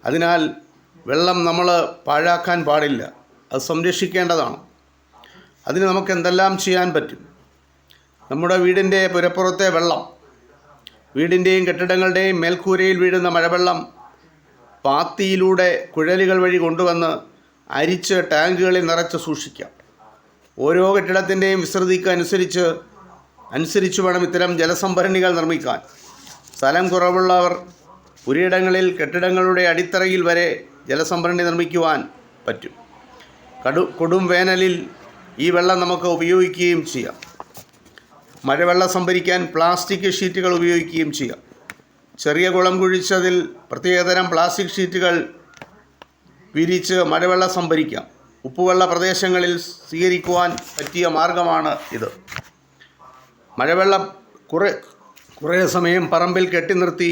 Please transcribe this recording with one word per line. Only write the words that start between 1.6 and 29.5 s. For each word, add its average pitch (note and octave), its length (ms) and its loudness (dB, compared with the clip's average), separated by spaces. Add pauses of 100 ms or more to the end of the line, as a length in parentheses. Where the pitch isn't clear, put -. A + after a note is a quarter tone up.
പാഴാക്കാൻ E3+ 580 0
പാടില്ല, D3 360 0 (500)
അത് C3+ 100 -4
സംരക്ഷിക്കേണ്ടതാണ്. E3+ 960 -2 (1080)
അതിന് E3+ 240 0
നമുക്ക് F#3+ 220 -2
എന്തെല്ലാം F3+ 420 2 (100)
ചെയ്യാൻ F3+ 300 2
പറ്റും? - 280 -4 (1080)
നമ്മുടെ E3+ 340 0
വീടിൻ്റെ F#3+ 360 2 (140)
പുരപ്പുറത്തെ F3+ 600 0
വെള്ളം, E3 260 0 (1160)
വീടിൻ്റെയും F3+ 480 2
കെട്ടിടങ്ങളുടെയും F#3 760 0
മേൽക്കൂരയിൽ F#3 600 0
വീഴുന്ന F3+ 320 2
മഴവെള്ളം F3 440 2 (1040)
പാത്തിയിലൂടെ F#3 840 2 (240)
കുഴലുകൾ F#3 480 2
വഴി F3+ 220 2
കൊണ്ടുവന്ന് E3+ 480 0 (580)
അരിച്ച് F3+ 480 -2 (160)
ടാങ്കുകളിൽ F3+ 520 2
നിറച്ച് E3 420 -2
സൂക്ഷിക്കാം. - 440 -10 (880)
ഓരോ E3 260 2 (140)
കെട്ടിടത്തിൻ്റെയും F#3+ 680 0
വിസ്തൃതിക്ക് F#3 500 0
അനുസരിച്ച്, F3+ 500 -2 (880)
അനുസരിച്ച് F#3 460 -2
വേണം F3+ 240 0
ഇത്തരം F3+ 340 -2
ജലസംഭരണികൾ F#3 760 0
നിർമ്മിക്കാൻ. D#3+ 440 -2 (720)
സ്ഥലം D#3+ 380 2
കുറവുള്ളവർ F3+ 600 4 (680)
പുരയിടങ്ങളിൽ F#3 640 2 (100)
കെട്ടിടങ്ങളുടെ F3+ 760 0